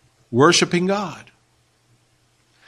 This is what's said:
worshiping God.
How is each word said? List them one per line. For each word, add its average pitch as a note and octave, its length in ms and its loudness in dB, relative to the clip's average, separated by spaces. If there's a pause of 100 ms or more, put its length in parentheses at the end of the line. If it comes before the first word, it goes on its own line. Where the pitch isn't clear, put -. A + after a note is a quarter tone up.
(320)
worshiping F3 540 2
God. G3 400 -6 (1400)